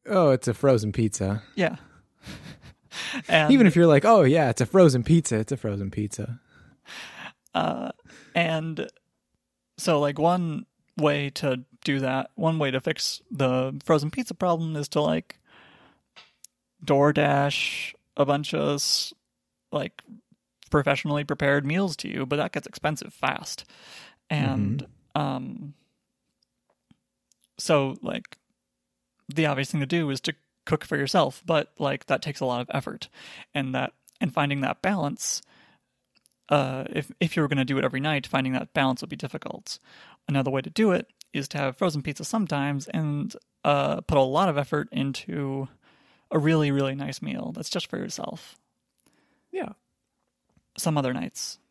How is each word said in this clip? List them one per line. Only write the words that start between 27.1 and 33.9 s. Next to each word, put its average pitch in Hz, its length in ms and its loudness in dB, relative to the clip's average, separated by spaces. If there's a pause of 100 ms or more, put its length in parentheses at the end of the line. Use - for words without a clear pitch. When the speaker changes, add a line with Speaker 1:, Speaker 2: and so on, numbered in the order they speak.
Speaker 2:
so, 139 440 2
like, - 360 -8 (880)
the 151 180 0
obvious 135 240 -2
thing 151 100 -2
to 139 60 -2
do 165 240 0
is 135 120 -4
to - 120 -6 (300)
cook - 200 -2
for - 120 -2
yourself, 139 480 0
but, 165 340 0
like, 139 280 -4
that 135 160 0
takes - 180 -8
a 143 60 -2
lot 123 140 -2
of 123 120 -10
effort. - 360 -8 (460)
And 135 200 -4
that, 131 180 -4 (280)